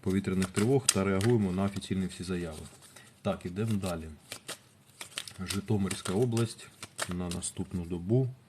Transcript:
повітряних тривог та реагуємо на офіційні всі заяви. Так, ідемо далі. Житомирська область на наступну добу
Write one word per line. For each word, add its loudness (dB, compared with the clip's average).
повітряних 2
тривог 2
та 4
реагуємо 4
на 2
офіційні -2
всі -8
заяви. -4
Так, -2
ідемо -2
далі. -2
Житомирська 0
область 2
на -2
наступну -4
добу 2